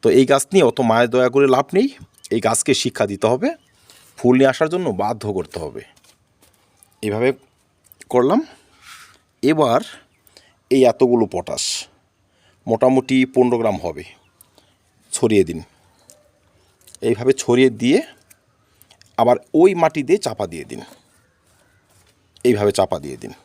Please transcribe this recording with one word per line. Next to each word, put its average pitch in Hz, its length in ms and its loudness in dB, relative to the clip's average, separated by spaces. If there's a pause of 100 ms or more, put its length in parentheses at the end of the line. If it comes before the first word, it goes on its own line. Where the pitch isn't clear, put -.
তো - 40 0 (120)
এই 135 80 6
গাছ 139 240 0
নিয়ে 185 200 4
অত - 80 -8 (120)
মায়া 117 220 2
দয়া 127 220 2
করে 139 120 4 (100)
লাভ 139 100 -2 (100)
নেই, 247 120 0 (460)
এই 113 120 -2
গাছকে 117 260 0 (100)
শিক্ষা 120 240 -4
দিতে 101 260 -4
হবে, 151 160 -2 (720)
ফুল 123 180 4
নিয়ে 135 160 4
আসার 156 220 -2
জন্য 180 120 -4 (140)
বাধ্য 107 220 -4 (140)
করতে 87 280 -10
হবে। - 180 -14 (1200)
এইভাবে 107 260 -2 (800)
করলাম। 135 300 2 (1000)
এবার 139 380 2 (920)
এই 131 200 4
এতগুলো 120 340 2 (100)
পটাশ, - 300 -8 (1000)
মোটামুটি 127 500 0 (180)
পনেরো 123 240 2
গ্রাম 110 260 -2
হবে, 78 200 -8 (1080)
ছড়িয়ে 107 360 2
দিন। 82 120 -10 (1500)
এইভাবে 120 240 0 (100)
ছড়িয়ে 131 280 4 (100)
দিয়ে 131 180 2 (1200)
আবার 117 180 2 (240)
ওই 185 100 6 (120)
মাটি 160 260 -2
দিয়ে 185 180 -4
চাপা 110 260 -6
দিয়ে 80 180 -12
দিন, 57 100 -14 (1600)
এইভাবে 104 340 2
চাপা 92 260 -2
দিয়ে 67 180 -12
দিন 53 100 -14 (120)